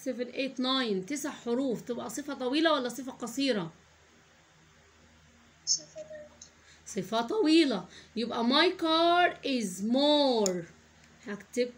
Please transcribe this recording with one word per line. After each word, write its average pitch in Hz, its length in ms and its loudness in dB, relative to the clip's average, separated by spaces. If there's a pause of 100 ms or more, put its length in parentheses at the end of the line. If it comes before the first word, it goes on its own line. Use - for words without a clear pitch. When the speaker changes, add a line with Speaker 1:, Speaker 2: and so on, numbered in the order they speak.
Speaker 1:
seven, 247 260 -6
eight, 269 260 -4
nine، 254 480 0
تسع 285 240 -6
حروف. 240 520 -4
تبقى 240 280 -8
صفة 285 240 -8
طويلة 285 380 2
ولا 254 160 0
صفة 247 240 -10
قصيرة؟ 226 600 -2 (1900)
Speaker 2:
صفة 622 380 -6
طويلة. 605 240 -16 (600)
Speaker 1:
صفة 202 340 -4
طويلة. 302 680 2 (280)
يبقى 233 280 -2
my 302 360 4
car 339 640 4
is 208 380 -2
more، 240 840 4 (600)
هكتب 240 500 -4